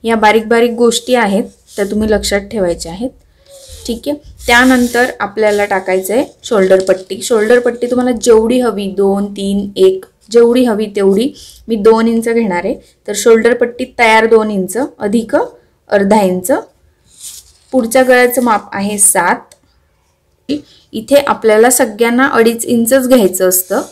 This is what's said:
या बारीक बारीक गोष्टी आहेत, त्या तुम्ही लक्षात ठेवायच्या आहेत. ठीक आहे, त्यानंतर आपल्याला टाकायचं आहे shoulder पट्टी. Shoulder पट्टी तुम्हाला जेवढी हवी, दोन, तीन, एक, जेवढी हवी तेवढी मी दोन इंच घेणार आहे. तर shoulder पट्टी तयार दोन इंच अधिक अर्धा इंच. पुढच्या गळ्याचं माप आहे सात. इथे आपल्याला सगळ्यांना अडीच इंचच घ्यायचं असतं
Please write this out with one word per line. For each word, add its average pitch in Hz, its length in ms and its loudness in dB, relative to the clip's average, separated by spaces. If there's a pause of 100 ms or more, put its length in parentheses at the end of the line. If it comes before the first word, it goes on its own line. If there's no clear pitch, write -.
या 226 120 0
बारीक 220 320 2
बारीक 233 220 2
गोष्टी 233 440 0
आहेत, 214 300 0 (320)
त्या 202 140 -4
तुम्ही 214 200 -2
लक्षात 202 300 -2
ठेवायच्या 180 520 -6
आहेत. 226 180 -10 (760)
ठीक 233 220 -8
आहे, 294 80 -6 (300)
त्यानंतर 247 640 2 (100)
आपल्याला 208 440 -2
टाकायचं 190 500 -4
आहे 269 100 0 (180)
shoulder 190 420 2
पट्टी. - 380 -4
Shoulder 226 360 2
पट्टी 240 320 -2
तुम्हाला 254 220 -2 (100)
जेवढी 226 380 4
हवी, 202 260 -4 (100)
दोन, 202 360 0
तीन, 202 440 -4
एक, 190 280 2 (260)
जेवढी 233 340 4
हवी 214 220 -2 (100)
तेवढी 202 360 0 (360)
मी 226 80 -2
दोन 220 320 2
इंच 226 200 -2
घेणार 208 360 -2
आहे. 208 100 -4 (340)
तर 202 80 -6
shoulder 226 380 4
पट्टी 240 300 -4 (140)
तयार 220 280 4
दोन 220 240 2
इंच 190 260 -4
अधिक 226 600 -4
अर्धा 214 840 -2
इंच. 185 300 -2 (1200)
पुढच्या 254 300 2
गळ्याचं 247 400 2
माप 233 320 -2
आहे 202 240 -6
सात. 185 380 0 (1600)
इथे 226 240 0
आपल्याला 220 540 2
सगळ्यांना 240 600 0
अडीच 226 320 2
इंचच 247 440 0
घ्यायचं 190 400 2
असतं 190 440 -2